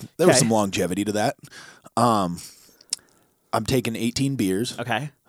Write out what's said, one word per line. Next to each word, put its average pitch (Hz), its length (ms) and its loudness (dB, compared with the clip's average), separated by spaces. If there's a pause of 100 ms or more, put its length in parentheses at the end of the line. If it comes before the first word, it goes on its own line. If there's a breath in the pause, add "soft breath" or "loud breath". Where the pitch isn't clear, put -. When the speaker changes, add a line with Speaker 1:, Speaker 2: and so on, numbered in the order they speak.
(180)
Speaker 1:
there 165 100 4
was 147 80 6
Speaker 2:
Okay. 127 40 4
Speaker 1:
some 117 100 2
longevity 101 560 0
to 104 60 -2
that. 104 240 0 (600 loud breath)
Um, 104 440 2 (1120 loud breath)
I'm 113 100 -2
taking 120 320 0
eighteen 131 400 -2
beers. 104 420 -2
Speaker 2:
Okay. 120 340 -6 (160 soft breath)